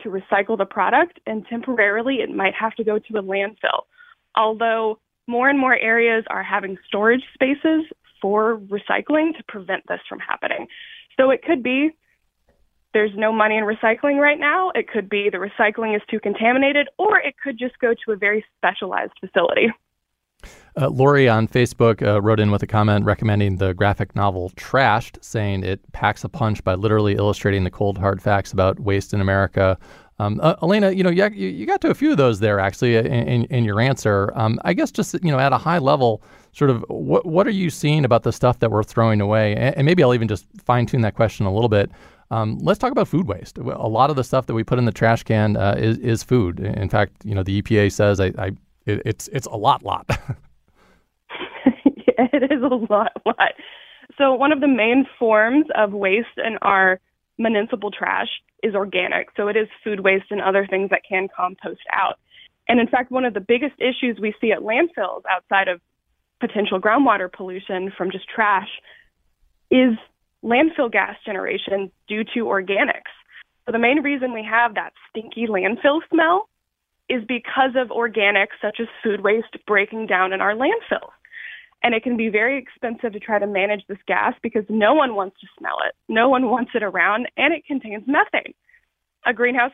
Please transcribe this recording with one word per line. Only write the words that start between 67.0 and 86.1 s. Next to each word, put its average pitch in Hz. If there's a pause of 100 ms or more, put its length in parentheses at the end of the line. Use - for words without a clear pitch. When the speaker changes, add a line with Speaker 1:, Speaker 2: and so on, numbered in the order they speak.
Speaker 1:
pollution 190
from 190
just 190
trash 202 (1000)
is 254 (460)
landfill 240
gas 202 (100)
generation 196 (160)
due 214
to 220
organics. 196 (540)
So 247
the 226
main 254
reason 254
we 220
have 220
that 165 (160)
stinky 220
landfill 220 (100)
smell 330 (600)
is 247
because 262
of 247
organics 208
such 208
as 226 (160)
food 208
waste 214 (100)
breaking 208
down 190
in 190
our 202
landfills. 294 (760)
And 233
it 220
can 240
be 226
very 226
expensive 233
to 208
try 208
to 202
manage 202
this 196
gas 202
because 226
no 214
one 262
wants 196
to 185 (120)
smell - (100)
it. - (160)
No 226